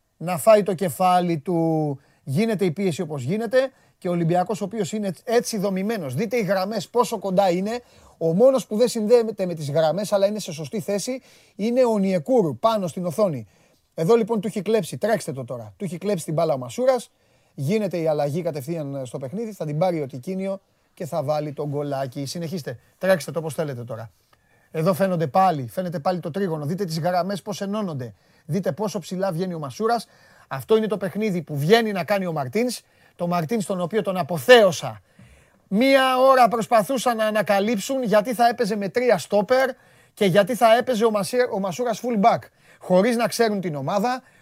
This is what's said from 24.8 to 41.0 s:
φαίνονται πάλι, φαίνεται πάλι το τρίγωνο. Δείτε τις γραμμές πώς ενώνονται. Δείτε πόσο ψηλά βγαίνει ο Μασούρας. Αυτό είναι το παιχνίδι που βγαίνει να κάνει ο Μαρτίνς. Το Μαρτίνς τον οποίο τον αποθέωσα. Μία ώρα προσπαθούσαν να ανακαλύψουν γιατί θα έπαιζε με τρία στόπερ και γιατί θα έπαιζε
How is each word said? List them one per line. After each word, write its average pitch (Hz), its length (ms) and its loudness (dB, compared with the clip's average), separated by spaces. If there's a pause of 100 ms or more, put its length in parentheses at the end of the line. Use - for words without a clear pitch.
φαίνονται 175 340 0
πάλι, 165 400 2
φαίνεται 180 320 -6
πάλι 185 200 -2
το 160 120 -8
τρίγωνο. 160 340 -4
Δείτε 185 200 -4
τις 165 140 -6
γραμμές 180 420 -2
πώς 202 200 -8
ενώνονται. 185 520 -6 (320)
Δείτε 180 260 -2
πόσο 202 280 -4
ψηλά 185 320 -4
βγαίνει 175 220 -4
ο 160 60 -8
Μασούρας. 208 480 -2 (400)
Αυτό 139 300 0
είναι 220 100 2
το 208 100 -2
παιχνίδι 196 440 -2
που 147 160 -8
βγαίνει 214 340 4
να 185 120 -4
κάνει 196 220 -2
ο 175 60 -4
Μαρτίνς. 160 500 -2 (340)
Το 175 120 -4
Μαρτίνς 175 380 -2
τον 185 160 -4
οποίο 190 200 -2
τον 190 160 -2
αποθέωσα. 170 840 4 (680)
Μία 262 500 4
ώρα 262 300 6
προσπαθούσαν 226 720 2
να 220 80 0
ανακαλύψουν 214 800 0
γιατί 214 300 2
θα 233 140 4
έπαιζε 226 280 0
με 202 140 -4
τρία 240 280 2
στόπερ 240 520 2 (440)
και 208 120 0
γιατί 202 300 4
θα 226 220 6
έπαιζε 247 280 0